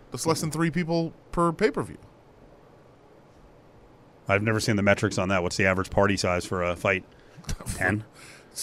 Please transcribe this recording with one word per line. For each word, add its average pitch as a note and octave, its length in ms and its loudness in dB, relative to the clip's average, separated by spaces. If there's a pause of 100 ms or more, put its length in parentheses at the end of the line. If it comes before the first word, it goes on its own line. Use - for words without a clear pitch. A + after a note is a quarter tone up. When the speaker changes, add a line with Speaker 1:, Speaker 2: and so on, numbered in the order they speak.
(120)
Speaker 1:
that's C3 160 -8
less D#3+ 140 2
than D#3+ 100 -4
three E3 180 0
people E3 420 -2 (200)
per E3+ 200 2
pay-per-view. E3+ 460 -2 (2250)
Speaker 2:
I've G2+ 160 2
never A2 160 2
seen A2 160 0
the G2 80 2
metrics G2+ 340 2
on F#2+ 120 0
that. F#2 140 2
What's F2+ 140 -4
the G2 80 2
average F#2+ 240 2
party G2+ 260 4
size F2+ 300 0
for F2+ 180 -4
a F2 120 0
fight? F#2+ 280 0 (360)
Speaker 1:
<laughs> - 360 -8
Speaker 2:
Ten? G#2 280 0 (600)